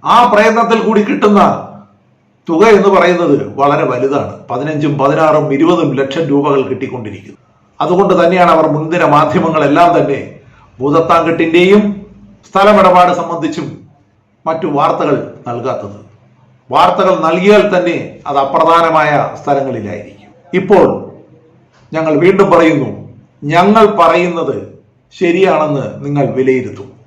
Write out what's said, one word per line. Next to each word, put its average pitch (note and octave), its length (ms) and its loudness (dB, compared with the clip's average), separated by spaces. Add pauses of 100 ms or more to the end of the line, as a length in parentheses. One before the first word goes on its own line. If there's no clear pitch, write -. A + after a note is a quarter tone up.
ആ E3+ 120 2 (160)
പ്രയത്നത്തിൽ A3 540 2
കൂടി G#3 220 2
കിട്ടുന്ന G#3 320 2 (1080)
തുക E3+ 140 2 (160)
എന്ന് G3 180 2
പറയുന്നത് E3+ 400 2 (240)
വളരെ C#3+ 320 0
വലുതാണ്. C3+ 420 -4 (160)
പതിനഞ്ചും D3 420 -4 (100)
പതിനാറും D3+ 440 0 (100)
ഇരുപതും D#3+ 440 0
ലക്ഷം D3+ 320 -4
രൂപകൾ C#3 280 0 (100)
കിട്ടിക്കൊണ്ടിരിക്കുന്നു. A2 720 -12 (400)
അതുകൊണ്ട് F3+ 400 2
തന്നെയാണ് F3 360 2
അവർ D#3+ 180 2
മുൻനിര D#3 300 -2 (100)
മാധ്യമങ്ങളെല്ലാം D#3 760 2 (100)
തന്നെ C#3 220 -2 (580)
ഭൂതത്താൻകെട്ടിൻ്റെയും E3 1040 2 (680)
സ്ഥലമിടപാട് F#3+ 720 4
സംബന്ധിച്ചും D#3+ 500 -6 (760)
മറ്റു D#3+ 200 -4 (140)
വാർത്തകൾ D#3+ 360 0 (320)
നൽകാത്തത്. A#2 500 -8 (720)
വാർത്തകൾ F3+ 460 2 (120)
നൽകിയാൽ F#3+ 440 4
തന്നെ - 240 -2 (320)
അത് C#3 160 -2
അപ്രധാനമായ D#3+ 680 2 (300)
സ്ഥലങ്ങളിലായിരിക്കും. A#2+ 880 -6 (300)
ഇപ്പോൾ F3+ 260 4 (1040)
ഞങ്ങൾ D#3+ 200 -2 (100)
വീണ്ടും G3 300 2
പറയുന്നു, D#3 360 2 (680)
ഞങ്ങൾ G#3 300 4 (140)
പറയുന്നത് E3 580 0 (580)
ശരിയാണെന്ന് D#3+ 720 0 (200)
നിങ്ങൾ C#3+ 200 -2 (120)
വിലയിരുത്തും. C3 520 -4 (180)